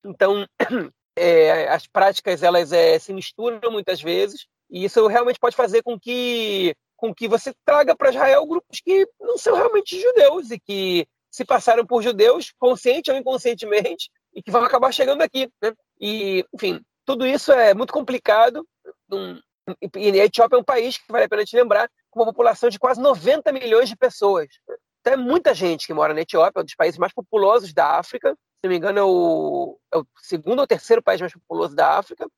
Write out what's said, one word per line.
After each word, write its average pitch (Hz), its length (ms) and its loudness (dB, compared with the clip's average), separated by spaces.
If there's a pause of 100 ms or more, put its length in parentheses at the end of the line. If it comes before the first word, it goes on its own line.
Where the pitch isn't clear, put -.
então, 196 420 -2 (140)
<clears throat> - 580 -6
é, 160 520 4
as 160 180 -2
práticas, 190 560 0
elas, 175 300 2
é, 165 260 4
se 196 140 -10
misturam 226 580 -8
muitas 190 300 -6
vezes, 180 460 -4 (220)
e 180 140 -10
isso 226 240 2
realmente 240 320 0
pode 240 160 0
fazer 226 280 0
com 240 140 -8
que, 226 800 -4 (220)
com 220 180 -8
que 233 100 -8
você 226 280 -2 (120)
traga 294 300 4
pra 285 140 2
Israel 269 360 2
grupos 330 360 -8
que 381 260 2 (100)
não 466 200 -4
são 440 180 0
realmente 403 420 -2
judeus 349 540 2
e 220 80 -10
que 190 480 -4 (240)
se - 140 -10
passaram 233 400 2
por 233 180 -2
judeus, 233 560 2
consciente 254 500 0
ou 269 60 0
inconscientemente, 233 920 -4 (260)
e 196 60 -16
que 202 100 -12
vão 233 120 2
acabar 254 300 2
chegando 285 280 0
aqui, 269 280 -2 (120)
né? 220 100 -2 (280)
E, 202 440 -4 (100)
enfim, 180 280 -6 (240)
tudo 262 220 -2
isso 285 240 0
é 226 220 6
muito 233 200 -2
complicado. 240 720 0 (420)
Num, 90 320 -10 (420)
e, 196 280 -2
e 196 100 2
a 202 60 6
Etiópia 226 300 2
é 247 40 4
um - 40 -2
país 247 340 -2
que - 120 -18
vale 226 160 0
a - 40 -14
pena 208 160 -2
te 220 100 -12
lembrar, 233 340 2 (200)
com 220 100 -10
uma 226 60 4
população 233 420 0
de 202 120 -2
quase 254 200 -2
noventa 269 520 0
milhões 247 360 0
de 214 80 -12
pessoas. 196 520 0 (520)
Então 254 140 0
é 269 40 0
muita 269 360 0
gente 165 320 -4
que - 80 -12
mora 151 200 0
na 156 80 -4
Etiópia, 170 380 0
é - 20 -4
um 160 40 -6
dos - 100 -20
países 165 220 -2
mais 185 160 -4
populosos 202 580 0
da 151 280 0
África. - 320 -4
Se - 320 -16
não 185 80 -2
me 180 60 0
engano, 196 220 -2
é 202 40 2
o, 160 760 0 (160)
é 165 60 0
o 147 60 -6 (160)
segundo 180 380 -4
ou 277 80 0
terceiro 226 360 0
país 185 180 0
mais 175 120 -8
populoso 165 420 -8
da 151 220 2
África. - 300 -8 (100)